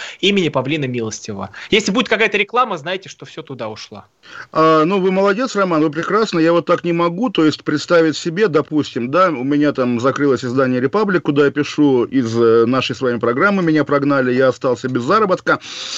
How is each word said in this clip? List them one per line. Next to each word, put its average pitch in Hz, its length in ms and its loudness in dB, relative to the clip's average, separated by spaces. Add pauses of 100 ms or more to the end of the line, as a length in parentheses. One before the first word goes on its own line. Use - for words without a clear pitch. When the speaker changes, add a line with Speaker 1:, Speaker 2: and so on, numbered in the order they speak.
(200)
Speaker 1:
имени 190 280 2
Павлина 139 380 -4
Милостивого. 110 640 -8 (200)
Если 208 220 2
будет 233 160 0
какая-то 208 300 0
реклама, 214 400 -2
знайте, 180 320 -10
что - 160 -20
всё - 160 -16
туда 120 260 -10
ушло. 107 360 -16 (480)
Speaker 2:
А, 156 340 4
ну, 190 140 0
вы 190 120 2
молодец, 202 420 0
Роман, 185 280 0
вы 160 80 2
прекрасно, 180 500 -2
я 165 120 4
вот 170 120 2
так 170 180 0
не 175 120 -2
могу, 175 340 -2
то 175 160 0
есть 151 180 0
представить 160 540 2
себе, 175 320 -2
допустим, 143 640 -2
да, 180 180 2
у 127 160 -4
меня 147 280 2
там 123 280 0
закрылось 131 460 0
издание 127 340 0
«Репаблик», 185 440 0
куда 143 200 2
я 139 60 4
пишу 135 540 0
из, 117 320 -2
э, 117 280 6
нашей 123 320 -2
с - 60 -8
вами 120 160 -2
программы, 170 440 0
меня 156 220 2
прогнали, 139 480 0
я 131 160 4
остался 127 400 -2
без 127 140 -2
заработка. 180 580 0 (360)